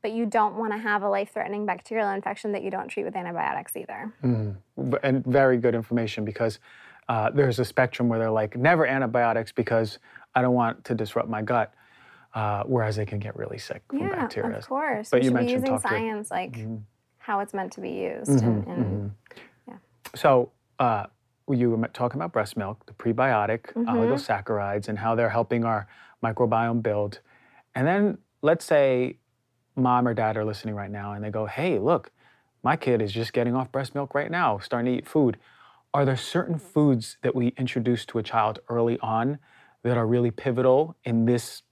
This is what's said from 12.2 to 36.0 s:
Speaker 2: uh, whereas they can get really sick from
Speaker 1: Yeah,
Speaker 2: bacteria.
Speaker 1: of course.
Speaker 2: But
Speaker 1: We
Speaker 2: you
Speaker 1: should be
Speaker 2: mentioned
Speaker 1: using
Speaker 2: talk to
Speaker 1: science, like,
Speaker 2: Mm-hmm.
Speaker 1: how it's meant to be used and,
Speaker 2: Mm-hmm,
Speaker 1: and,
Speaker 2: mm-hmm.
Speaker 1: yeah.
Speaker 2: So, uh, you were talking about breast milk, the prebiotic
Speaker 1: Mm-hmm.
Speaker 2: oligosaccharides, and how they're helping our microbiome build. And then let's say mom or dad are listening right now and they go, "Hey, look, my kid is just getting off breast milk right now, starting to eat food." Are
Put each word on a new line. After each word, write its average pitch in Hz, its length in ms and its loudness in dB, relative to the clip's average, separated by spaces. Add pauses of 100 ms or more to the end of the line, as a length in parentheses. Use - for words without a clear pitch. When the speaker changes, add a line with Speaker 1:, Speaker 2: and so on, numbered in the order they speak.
Speaker 2:
uh, 104 320 -2
whereas 110 300 0
they 107 100 -2
can 101 140 -6
get 104 160 -10
really - 220 -8
sick - 320 -12
from 277 100 -4
Speaker 1:
Yeah, 359 100 -2
Speaker 2:
bacteria. 233 480 -4
Speaker 1:
of - 100 -12
course. 262 420 -4
Speaker 2:
But 123 120 4
Speaker 1:
We 131 40 2
Speaker 2:
you 131 60 4
Speaker 1:
should - 20 2
be - 60 2
Speaker 2:
mentioned 247 220 0
Speaker 1:
using 262 120 0
Speaker 2:
talk - 80 -2
to - 60 -4
Speaker 1:
science, 214 440 -4
like, 185 220 -6
Speaker 2:
Mm-hmm. 113 220 -8 (420)
Speaker 1:
how 202 240 -4
it's 202 120 -8
meant 190 200 -6
to 202 80 -14
be - 80 -8
used - 400 -6 (140)
and, 107 200 2
Speaker 2:
Mm-hmm, - 80 -10
Speaker 1:
and, 120 140 -2
Speaker 2:
mm-hmm. 101 220 -4 (600)
Speaker 1:
yeah. - 100 -18 (380)
Speaker 2:
So, 131 360 4 (280)
uh, 113 280 0 (440)
you 120 200 2
were 113 160 0
talking 123 340 -4
about 175 100 -4
breast 104 240 -2
milk, 98 300 -6
the - 80 -20
prebiotic 113 800 0
Speaker 1:
Mm-hmm. 233 160 -2
Speaker 2:
oligosaccharides, 104 1000 0
and 107 120 -4
how 113 160 0
they're 113 140 2
helping 117 360 0
our 107 220 -2 (360)
microbiome 117 600 0
build. 104 360 -2 (560)
And 135 120 0
then 202 320 2 (240)
let's 175 220 4
say 135 520 4 (580)
mom 123 320 4
or 117 60 2
dad 110 240 0
are 107 80 0
listening 107 300 -6
right 101 160 -8
now 101 220 -8
and 104 100 -8
they 107 80 -6
go, 107 160 -2
"Hey, 143 320 0
look, 139 320 0 (520)
my 139 120 2
kid 120 260 2
is 101 100 -2
just 113 220 -4
getting 120 220 2
off 127 160 -4
breast 135 240 -6
milk 139 180 -4
right 143 160 -2
now, 156 300 0
starting 123 340 -2
to - 60 0
eat - 80 -12
food." 135 300 2 (560)
Are 143 120 4